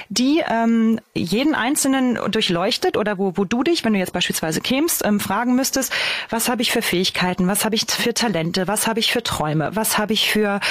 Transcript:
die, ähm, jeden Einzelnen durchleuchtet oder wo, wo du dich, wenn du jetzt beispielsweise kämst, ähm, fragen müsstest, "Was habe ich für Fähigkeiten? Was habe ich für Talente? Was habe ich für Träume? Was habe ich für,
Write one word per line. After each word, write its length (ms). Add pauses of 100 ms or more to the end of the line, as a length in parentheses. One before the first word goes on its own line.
die, 380
ähm, 520 (160)
jeden 400
Einzelnen 640 (120)
durchleuchtet 640
oder 220
wo, 180
wo 100
du 180
dich, 200
wenn 100
du 60
jetzt 140
beispielsweise 480
kämst, 420
ähm, 160
fragen 360
müsstest, 360 (380)
"Was 180
habe 140
ich 100
für 120
Fähigkeiten? 640
Was 180
habe 100
ich 140
für 240
Talente? 540
Was 180
habe 140
ich 120
für 120
Träume? 500
Was 240
habe 160
ich 160
für, 300 (100)